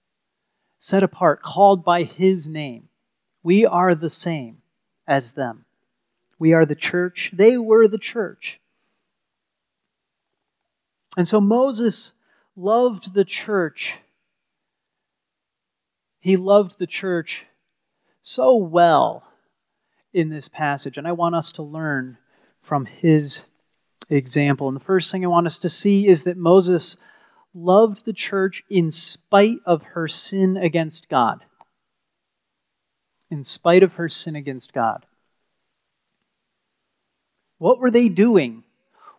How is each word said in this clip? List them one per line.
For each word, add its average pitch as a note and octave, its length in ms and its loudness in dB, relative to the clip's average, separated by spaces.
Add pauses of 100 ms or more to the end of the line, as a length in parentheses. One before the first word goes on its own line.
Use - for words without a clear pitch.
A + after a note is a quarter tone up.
(760)
set - 240 -2
apart, F3 400 0
called G3 420 4
by F3 200 0
his F3+ 440 -2
name. D3 420 -12 (520)
We G3 240 4
are F3+ 300 2
the D#3 160 -6
same C#3+ 500 -8 (460)
as C3+ 240 -2
them. B2 340 -10 (720)
We D#3+ 160 4
are D#3+ 120 6
the D3 100 -2
church. - 580 -6
They A3 240 6
were A3 300 6
the G#3 100 -6
church. - 640 -10 (2500)
And F3 100 0
so G#3+ 140 2
Moses A#3 720 -2 (440)
loved G3+ 600 -2
the G3 100 2
church. - 720 -6 (2250)
He F#3 180 2
loved F#3+ 400 2
the F3 100 -8
church - 600 -8 (760)
so C4 340 2
well D#3+ 680 2 (880)
in E3 160 0
this D3+ 180 -12
passage, C#3+ 500 -8
and D3 100 -10
I F3 40 -4
want E3+ 220 -4
us E3 200 -4
to E3 100 -14
learn D3 540 -8 (440)
from C#3 240 -4
his D3+ 580 0 (640)
example. C#3 580 -2
And C3+ 80 -6
the C3+ 80 -14
first F#3 280 -2
thing F#3 120 -6
I F3+ 40 -4
want E3+ 200 0
us D#3+ 120 -8
to F3 100 -4
see G3+ 380 0
is F3 160 6
that F3+ 140 -6
Moses F3 600 2 (560)
loved F#3+ 520 2
the A3 80 -8
church F#3+ 560 -6
in E3+ 200 0
spite G#3 760 0
of E3 180 0
her E3 240 -8
sin F#3+ 500 -2
against E3 520 -4
God. B2 340 -2 (1900)
In C#3+ 140 -10
spite F3+ 400 2
of F3+ 120 0
her E3+ 120 -8
sin D#3 280 -6
against C3+ 380 -14
God. A2+ 320 -4 (2500)
What E3 220 2
were B3 120 0
they A#3+ 180 4
doing E3+ 540 2 (560)